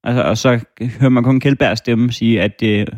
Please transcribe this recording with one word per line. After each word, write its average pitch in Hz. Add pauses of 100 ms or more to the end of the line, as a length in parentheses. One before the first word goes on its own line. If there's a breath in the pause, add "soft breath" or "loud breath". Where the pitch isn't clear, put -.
Altså, 123
og 104
så 123 (400)
hører 135
man 123
kun 131
Kjeldbergs 127
stemme 120
sige, 113
at, 107
øh, 104 (120)